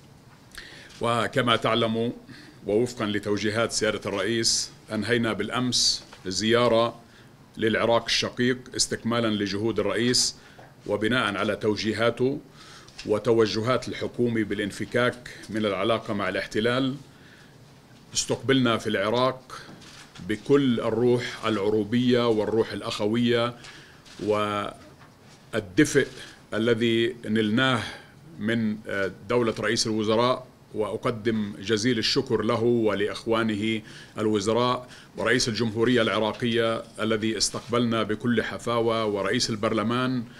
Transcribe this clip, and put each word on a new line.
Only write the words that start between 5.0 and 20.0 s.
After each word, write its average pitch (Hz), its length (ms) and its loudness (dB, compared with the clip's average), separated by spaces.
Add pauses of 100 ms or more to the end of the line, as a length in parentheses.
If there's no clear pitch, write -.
بالأمس 117 720 -2 (220)
زيارة 113 760 2 (560)
للعراق 110 480 2
الشقيق 123 540 0 (180)
استكمالا 113 520 0
لجهود 101 520 -2
الرئيس، 107 560 0 (500)
وبناء 107 500 0
على 101 200 0
توجيهاته 110 840 0 (680)
وتوجهات 110 840 2
الحكومة 113 540 -2
بالانفكاك 104 840 -2 (220)
من 107 160 -2
العلاقة 104 480 0
مع 101 140 -2
الاحتلال، 120 640 -2 (1200)
استقبلنا 120 640 0
في - 80 -8
العراق 110 760 -2 (680)